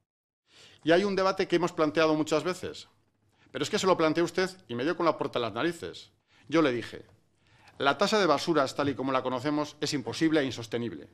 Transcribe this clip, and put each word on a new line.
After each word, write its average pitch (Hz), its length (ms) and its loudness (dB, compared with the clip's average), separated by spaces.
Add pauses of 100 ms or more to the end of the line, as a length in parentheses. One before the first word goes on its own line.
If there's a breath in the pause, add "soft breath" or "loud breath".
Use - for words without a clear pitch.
(840 soft breath)
Y 151 80 4
hay 180 120 6
un 196 120 0
debate 190 320 0
que 190 80 0
hemos 170 160 2
planteado 160 420 2
muchas 151 300 0
veces, 160 440 -8 (640 soft breath)
pero 135 120 -6
es - 60 -6
que 208 100 0
se 190 80 0
lo 175 80 6
planteó 165 300 2
usted 185 240 -2 (180)
y 120 80 -8
me 123 80 -4
dio 170 140 -2
con 175 80 0
la 151 120 2
puerta 139 220 -4
en 120 40 -2
las 107 100 -4
narices. 127 580 -6 (380 soft breath)
Yo 160 120 4
le 139 120 2
dije, 107 320 -10 (720 soft breath)
"La 139 200 2
tasa 208 220 2
de 190 60 4
basuras, 147 500 2
tal 143 140 0
y 131 60 -2
como 135 180 -4
la 131 100 0
conocemos, 143 560 -2
es 147 140 -4
imposible 147 480 0
e - 20 2
insostenible". 117 720 -6